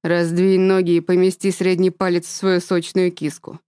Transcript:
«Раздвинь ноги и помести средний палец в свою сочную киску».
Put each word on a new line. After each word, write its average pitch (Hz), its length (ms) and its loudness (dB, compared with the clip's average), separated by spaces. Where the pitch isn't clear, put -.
«Раздвинь 175 600 2
ноги 185 340 2
и 165 60 2
помести 185 500 0
средний 185 400 0
палец 175 340 -2
в - 60 -12
свою 185 300 0
сочную 180 500 -2
киску». 156 560 -10